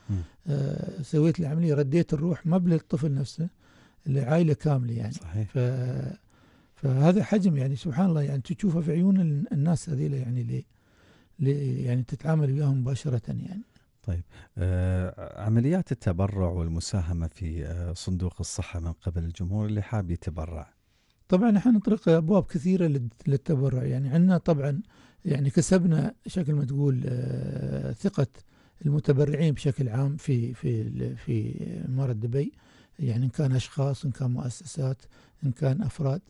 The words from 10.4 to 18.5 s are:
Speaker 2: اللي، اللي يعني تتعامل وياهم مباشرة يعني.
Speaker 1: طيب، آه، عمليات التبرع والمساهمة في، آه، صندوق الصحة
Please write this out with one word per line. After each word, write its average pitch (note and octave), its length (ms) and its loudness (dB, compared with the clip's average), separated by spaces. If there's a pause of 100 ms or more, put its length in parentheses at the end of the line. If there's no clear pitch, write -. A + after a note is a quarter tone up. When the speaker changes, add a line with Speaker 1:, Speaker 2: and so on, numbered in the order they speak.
Speaker 2:
اللي، B2 240 -6 (760)
اللي C3+ 420 0
يعني B2 200 0
تتعامل D3 500 0
وياهم C#3 280 2
مباشرة B2 480 -2
يعني. F3+ 340 -8 (400)
Speaker 1:
طيب، E2+ 200 -4 (360)
آه، F2+ 840 -2
عمليات A#2+ 500 2
التبرع G2 560 0
والمساهمة E2+ 880 -2
في، D#2+ 320 -6
آه، F2 260 -6
صندوق F2+ 480 -4
الصحة - 400 -8